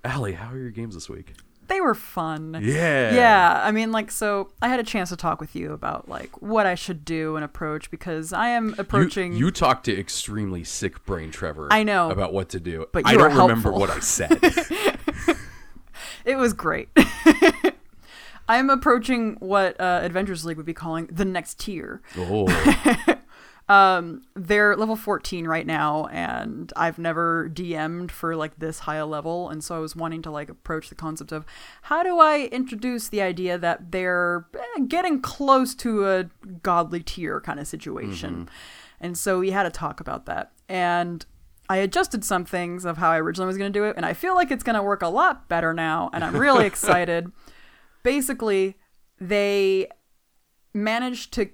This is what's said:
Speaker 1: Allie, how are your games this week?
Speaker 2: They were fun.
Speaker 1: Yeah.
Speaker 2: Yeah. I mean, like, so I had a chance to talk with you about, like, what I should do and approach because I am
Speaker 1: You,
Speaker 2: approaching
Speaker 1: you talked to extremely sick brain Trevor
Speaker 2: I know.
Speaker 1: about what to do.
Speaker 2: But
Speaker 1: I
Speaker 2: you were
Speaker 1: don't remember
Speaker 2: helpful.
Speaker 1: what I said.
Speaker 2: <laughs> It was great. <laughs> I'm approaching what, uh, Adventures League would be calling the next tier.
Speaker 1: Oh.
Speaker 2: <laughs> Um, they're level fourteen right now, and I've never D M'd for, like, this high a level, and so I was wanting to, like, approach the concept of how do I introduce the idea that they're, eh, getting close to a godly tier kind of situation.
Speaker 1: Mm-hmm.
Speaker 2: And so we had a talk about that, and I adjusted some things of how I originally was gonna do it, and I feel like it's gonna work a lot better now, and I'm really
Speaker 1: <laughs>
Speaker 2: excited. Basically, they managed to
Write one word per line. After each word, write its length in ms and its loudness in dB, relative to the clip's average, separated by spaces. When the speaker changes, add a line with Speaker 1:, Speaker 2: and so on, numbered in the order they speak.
Speaker 1:
Allie, 300 -4
how 200 -12
are 60 -10
your 100 -8
games 240 -10
this 160 -14
week? 240 -14
Speaker 2:
They 120 0
were 140 2
fun. 680 -6
Speaker 1:
Yeah. 500 2
Speaker 2:
Yeah. 480 8
I 120 2
mean, 180 0
like, 180 -2
so 420 -4
I 80 2
had 100 0
a 60 -2
chance 240 -4
to 80 -8
talk 240 -4
with 120 -14
you 200 -8
about, 340 -8
like, 340 -12
what 240 2
I 100 2
should 280 -8
do 320 -4
and 80 -4
approach 480 -8
because 400 -8
I 160 0
am 220 0
Speaker 1:
You, 80 -8
Speaker 2:
approaching 560 0
Speaker 1:
you 180 2
talked 360 2
to 120 0
extremely 640 -4
sick 420 -6
brain 240 -6
Trevor 400 -8
Speaker 2:
I 140 6
know. 260 2
Speaker 1:
about 220 -2
what 200 -2
to 100 -8
do. 320 -6
Speaker 2:
But 120 0
Speaker 1:
I 60 6
Speaker 2:
you 80 10
were 80 10
Speaker 1:
don't 220 8
remember 240 2
Speaker 2:
helpful. 80 2
Speaker 1:
what 80 4
I 100 -2
said. 400 2
Speaker 2:
<laughs> 1800 -2
It 140 0
was 160 2
great. 340 -4
<laughs> 760 -14
I'm 220 4
approaching 680 2
what, 380 2
uh, 260 2
Adventures 420 -4
League 100 -6
would 100 -12
be 80 -6
calling 380 -6
the 140 0
next 340 -4
tier. 420 -10
Speaker 1:
Oh. 320 0
Speaker 2:
<laughs> 60 -20
Um, 520 6
they're 440 4
level 180 0
fourteen 500 -4
right 220 -2
now, 380 0
and 720 -6
I've 200 0
never 520 -2
D 260 -8
M'd 380 -6
for, 200 -4
like, 260 -6
this 200 -8
high 160 -6
a 100 -4
level, 440 -6
and 120 -10
so 140 -8
I 40 -6
was 140 -8
wanting 280 -6
to, 100 -10
like, 160 -8
approach 400 -8
the 80 -20
concept 380 -8
of 120 -8
how 200 0
do 160 2
I 280 0
introduce 640 -6
the 120 -4
idea 360 -4
that 340 -6
they're, 540 -2
eh, 320 -6
getting 340 0
close 540 2
to 340 -2
a 200 0
godly 400 0
tier 380 -6
kind 180 -8
of 80 -8
situation. 800 -8
Speaker 1:
Mm-hmm. 600 -20
Speaker 2:
And 120 -6
so 220 0
we 120 0
had 140 2
a 40 -2
talk 300 -8
about 280 -10
that, 260 -8
and 560 -2
I 120 0
adjusted 440 0
some 220 -2
things 400 -6
of 100 -4
how 160 4
I 80 4
originally 280 -2
was 100 -2
gonna 120 -2
do 140 0
it, 140 -2
and 80 -2
I 80 0
feel 200 -2
like 160 4
it's 140 -2
gonna 180 0
work 200 0
a 80 0
lot 400 2
better 240 2
now, 400 -2
and 100 -2
I'm 140 -2
really 280 6
Speaker 1:
<laughs> 80 0
Speaker 2:
excited. 600 0
Basically, 760 0
they 720 2
managed 600 -2
to 200 -2